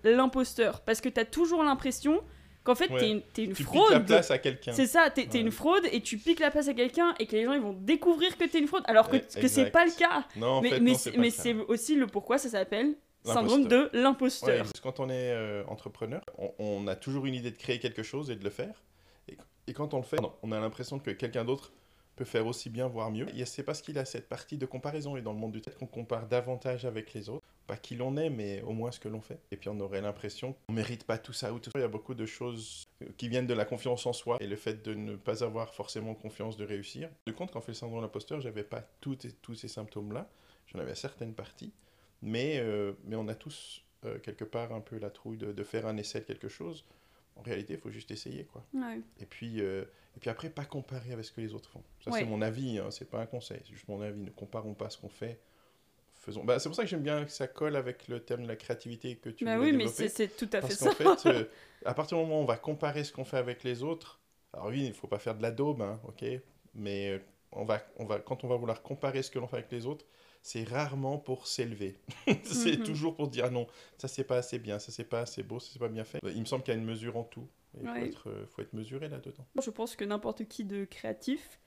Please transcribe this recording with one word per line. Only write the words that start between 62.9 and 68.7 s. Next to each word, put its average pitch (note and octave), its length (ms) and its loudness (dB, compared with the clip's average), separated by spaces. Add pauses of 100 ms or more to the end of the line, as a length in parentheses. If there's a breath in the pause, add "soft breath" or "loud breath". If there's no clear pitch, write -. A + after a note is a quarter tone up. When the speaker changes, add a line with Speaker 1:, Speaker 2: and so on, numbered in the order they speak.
Speaker 2:
ce - 80 -10
qu'on C3 120 -8
fait C3+ 140 -2
avec B2 260 -4
les B2 180 -2
autres, D#3+ 380 -6 (320)
alors - 160 -10
oui, C3+ 180 -2
il A2+ 80 -4
faut - 140 -14
pas G#2 100 -2
faire A2 180 -4
de G#2 60 -6
la A2+ 80 0
daube, C3 320 -2
hein, G#2+ 260 -6
ok, - 160 -12 (500)
mais, G2+ 380 -4
euh, F#2+ 60 -4 (340)
on G#2 120 -6
va, A2 180 0 (140)
on - 80 -10
va, G#2 140 -2
quand - 260 -8
on B2+ 40 -6
va B2 80 2
vouloir A#2 260 -4